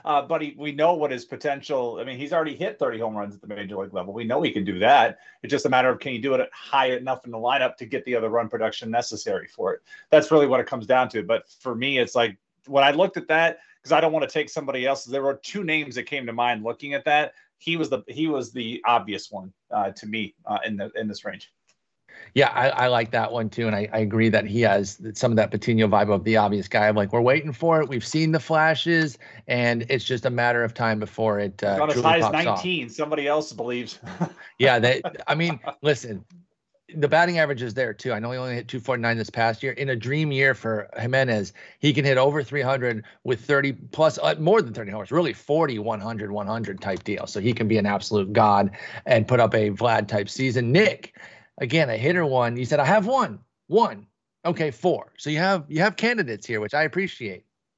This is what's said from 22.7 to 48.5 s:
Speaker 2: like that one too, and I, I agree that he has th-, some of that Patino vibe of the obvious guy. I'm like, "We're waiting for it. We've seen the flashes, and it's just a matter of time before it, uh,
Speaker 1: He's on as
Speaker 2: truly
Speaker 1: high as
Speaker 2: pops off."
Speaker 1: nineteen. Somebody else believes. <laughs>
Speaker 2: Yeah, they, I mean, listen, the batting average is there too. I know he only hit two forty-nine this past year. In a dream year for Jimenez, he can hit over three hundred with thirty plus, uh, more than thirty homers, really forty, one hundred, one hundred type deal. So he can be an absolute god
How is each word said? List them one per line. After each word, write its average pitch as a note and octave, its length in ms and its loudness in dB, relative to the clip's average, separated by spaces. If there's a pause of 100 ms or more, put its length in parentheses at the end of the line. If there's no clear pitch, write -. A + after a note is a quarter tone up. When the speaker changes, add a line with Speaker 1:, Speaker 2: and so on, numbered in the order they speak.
Speaker 2:
like A#2 240 2
that A2+ 200 0
one A2+ 160 -4
too, A#2 180 -4
and G#2+ 80 0
I, G#2 180 -2
I A2 80 -2
agree A2 280 2
that G#2 160 4
he G#2 180 -2
has G2+ 340 2
th-, A2 200 -12
some A#2+ 160 0
of A2+ 40 2
that G#2+ 140 2
Patino A2 380 2
vibe G#2 240 4
of F#2 120 0
the A2 120 2
obvious G2+ 320 2
guy. G#2+ 200 2
I'm G#2+ 60 4
like, G2+ 180 0
"We're A#2+ 100 2
waiting C#3+ 300 2
for D#3+ 280 2
it. D3+ 80 0
We've C3 180 -6
seen D#3 260 0
the D#3+ 80 0
flashes, D#3+ 800 2 (280)
and A#2+ 420 0
it's C3+ 160 -2
just B2+ 220 -2
a B2+ 40 0
matter A#2+ 320 2
of A2+ 120 -2
time A2+ 260 0
before G#2+ 380 -2
it, G2+ 240 -6
uh, G2+ 100 0
Speaker 1:
He's F#2+ 80 0
on D3+ 80 2
as D3 60 0
Speaker 2:
truly B2+ 140 2
Speaker 1:
high E3 100 6
as D#3+ 60 2
Speaker 2:
pops D3 120 0
off." E3 80 0 (140)
Speaker 1:
nineteen. D#3+ 320 -4
Somebody D3+ 380 -4
else D3+ 240 -2
believes. A#2+ 520 -8
<laughs> - 540 -10
Speaker 2:
Yeah, B2+ 200 6
they, B2 220 2 (260)
I D3 100 0
mean, E3 220 -2 (240)
listen, B2 420 -2 (720)
the D3 140 0
batting E3+ 300 2
average C#3+ 240 0
is A#2 120 -6
there A#2+ 200 -2
too. B2+ 180 -6
I G#2+ 60 -2
know A#2 140 -6
he B2+ 60 -6
only B2+ 180 -6
hit A2+ 120 -10
two C3 120 -8
forty-nine A#2 360 -2
this A2 140 -6
past A2+ 320 0
year. C3 100 -4
In C3 160 -4
a B2+ 80 -2
dream C#3 360 -2
year C3+ 220 2
for A2 440 -4
Jimenez, A#2 540 0 (260)
he D3 160 2
can D3 100 0
hit C3+ 140 4
over C#3+ 240 2
three C#3 200 -4
hundred B2 420 -2 (200)
with B2 160 -2
thirty C#3 320 2
plus, - 500 0
uh, D3+ 160 2
more F3+ 220 4
than A#2+ 140 -4
thirty G#2+ 160 -8
homers, G2+ 220 -8
really D#3 200 2
forty, D3 460 0
one G#2+ 220 -4
hundred, G#2+ 320 -6
one G#2 140 -6
hundred G2+ 340 -6
type F#2+ 240 -6
deal. G2+ 220 -6
So - 140 -8
he G#2+ 120 0
can A2 160 -2
be G#2+ 100 2
an G2+ 80 2
absolute G2+ 460 -2
god G2+ 380 6 (360)